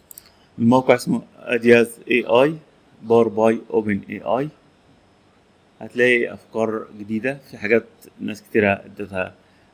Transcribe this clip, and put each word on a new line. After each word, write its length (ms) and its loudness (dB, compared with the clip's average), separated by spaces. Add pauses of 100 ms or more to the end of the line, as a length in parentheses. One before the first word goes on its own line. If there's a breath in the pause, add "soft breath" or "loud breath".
(580 loud breath)
الموقع 360 4
اسمه 280 -4 (160)
أدياز 640 2 (100)
اي 140 0
اي، 320 2 (460)
باور 260 2
باي 320 0 (100)
أوبن 300 -2 (100)
اي 100 -12
اي. 280 -4 (1300)
هتلاقي 520 -2
أفكار 540 -4 (120)
جديدة، 400 -8 (120)
في 80 -20
حاجات 260 0 (360)
ناس 220 -12
كتيرة 300 0
ادتها 640 -10 (400 soft breath)